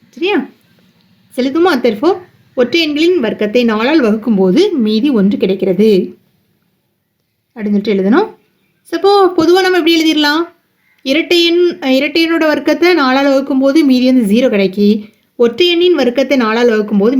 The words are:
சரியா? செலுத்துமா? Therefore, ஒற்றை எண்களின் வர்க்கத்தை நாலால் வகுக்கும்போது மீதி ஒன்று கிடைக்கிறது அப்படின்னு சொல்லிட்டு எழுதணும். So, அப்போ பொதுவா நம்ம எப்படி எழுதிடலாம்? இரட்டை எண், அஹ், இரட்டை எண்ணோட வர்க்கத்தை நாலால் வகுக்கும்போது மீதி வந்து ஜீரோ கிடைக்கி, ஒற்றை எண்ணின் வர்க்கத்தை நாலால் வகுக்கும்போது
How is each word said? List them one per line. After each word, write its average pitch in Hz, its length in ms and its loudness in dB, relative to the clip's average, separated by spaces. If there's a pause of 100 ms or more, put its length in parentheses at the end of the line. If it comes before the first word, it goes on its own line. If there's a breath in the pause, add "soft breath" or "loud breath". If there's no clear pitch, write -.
(140)
சரியா? 359 220 -4 (1000)
செலுத்துமா? 302 360 0 (120)
Therefore, 262 300 0 (460)
ஒற்றை 247 260 0
எண்களின் 320 380 0
வர்க்கத்தை 208 380 -2 (100)
நாலால் 254 320 0
வகுக்கும்போது 208 560 0 (260)
மீதி 220 220 -2 (100)
ஒன்று 196 240 0
கிடைக்கிறது 190 460 0 (1700)
அப்படின்னு 208 200 -4
சொல்லிட்டு 202 220 -2
எழுதணும். 220 320 0 (600)
So, - 100 -8
அப்போ 392 140 2 (260)
பொதுவா 339 260 2
நம்ம 370 160 0
எப்படி 330 160 2
எழுதிடலாம்? 311 460 0 (680)
இரட்டை 320 280 0 (100)
எண், 339 120 0 (240)
அஹ், 262 140 0
இரட்டை 294 260 -2
எண்ணோட 330 280 -2
வர்க்கத்தை 302 380 0 (100)
நாலால் 269 320 0
வகுக்கும்போது 269 460 0 (120)
மீதி 254 200 2
வந்து 254 220 2
ஜீரோ 247 220 2
கிடைக்கி, 196 340 0 (560 loud breath)
ஒற்றை 233 300 0
எண்ணின் 349 260 2
வர்க்கத்தை 262 440 0
நாலால் 226 300 0
வகுக்கும்போது 214 460 0